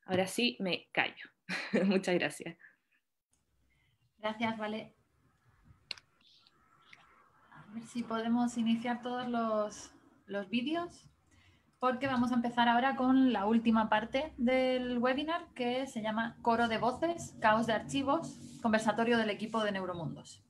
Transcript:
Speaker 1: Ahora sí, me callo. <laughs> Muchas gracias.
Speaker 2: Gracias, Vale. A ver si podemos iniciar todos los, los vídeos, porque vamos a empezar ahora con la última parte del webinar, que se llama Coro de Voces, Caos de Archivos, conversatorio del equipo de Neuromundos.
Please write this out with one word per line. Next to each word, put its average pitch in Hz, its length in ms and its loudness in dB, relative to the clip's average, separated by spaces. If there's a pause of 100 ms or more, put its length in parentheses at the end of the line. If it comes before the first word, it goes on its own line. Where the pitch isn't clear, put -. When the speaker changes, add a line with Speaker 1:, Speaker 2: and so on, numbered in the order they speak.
Speaker 1:
Ahora 185 180 2
sí, 240 340 0
me 180 340 -4
callo. - 340 -2 (200)
<laughs> - 380 -2
Muchas 190 300 2
gracias. 170 420 -4 (1600)
Speaker 2:
Gracias, 220 380 -4
Vale. 214 380 -8 (2500)
A 156 220 -20
ver 233 100 -12
si 240 200 -8
podemos 233 540 0
iniciar 233 440 0
todos 247 260 -6
los, 220 640 -2 (340)
los 196 240 -6
vídeos, 311 560 -4 (760)
porque 254 280 0
vamos 247 240 0
a 254 40 0
empezar 240 340 2
ahora 247 260 4
con 254 380 4
la 196 120 0
última 226 440 4
parte 233 480 0
del 254 600 2
webinar, 294 560 0
que 254 340 -2
se 233 140 -8
llama 220 400 -4
Coro 233 280 4
de 226 80 0
Voces, 285 640 -2
Caos 220 260 4
de 226 60 2
Archivos, 269 680 -2 (220)
conversatorio 226 560 2
del 214 120 2
equipo 220 320 -4
de 208 120 0
Neuromundos. 175 760 -8